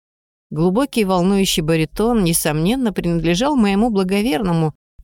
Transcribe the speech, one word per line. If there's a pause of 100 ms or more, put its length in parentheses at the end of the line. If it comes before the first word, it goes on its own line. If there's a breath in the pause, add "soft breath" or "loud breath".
(500)
Глубокий
волнующий
баритон,
несомненно,
принадлежал
моему
благоверному, (300)